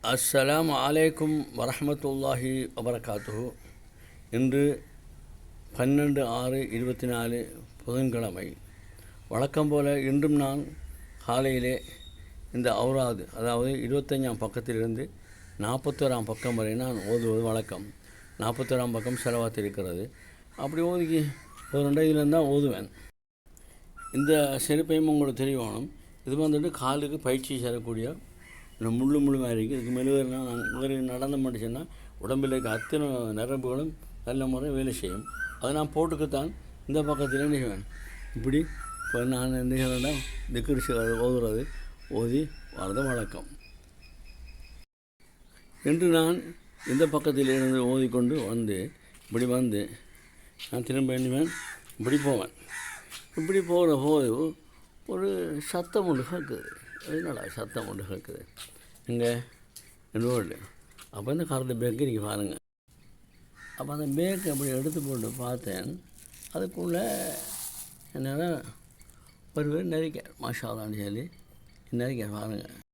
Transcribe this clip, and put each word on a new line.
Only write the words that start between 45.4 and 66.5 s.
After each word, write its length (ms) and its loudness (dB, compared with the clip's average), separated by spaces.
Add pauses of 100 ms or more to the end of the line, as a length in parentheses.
என்று 300 4
நான் 280 6 (480)
இந்த 220 6
பக்கத்தில் 440 2
இருந்து 320 4
ஓதிக்கொண்டு 600 4
வந்து, 340 0 (420)
இப்படி 280 0
வந்து 320 2 (800)
நான் 280 -6
திரும்ப 240 2
எண்ணுவேன், 380 2 (440)
இப்படி 260 2
போவேன். 340 2 (800)
இப்படி 320 2
போகிற 340 6
போது 320 6 (800)
ஒரு 200 0 (380)
சத்தம் 420 0
ஒன்று 160 4
கேட்குது. 400 -6 (420)
"என்னடா 440 -4
சத்தம் 380 -6
ஒன்று 160 -8
கேட்குது?" 360 -10 (680)
இங்கே 220 2 (840)
என் 140 0
ரோடு. 320 0 (520)
அப்போ 220 -8
இந்த 140 0
கருத்து 300 -2
பேக்கு 300 0
இன்றைக்கி 200 0
பாருங்க. 300 -2 (1160)
அப்போ 200 -8
அந்த 200 -2
பேக்கை 380 2
அப்படி 220 0
எடுத்து 300 0
போட்டு 340 -2
பார்த்தேன். 520 -4 (640)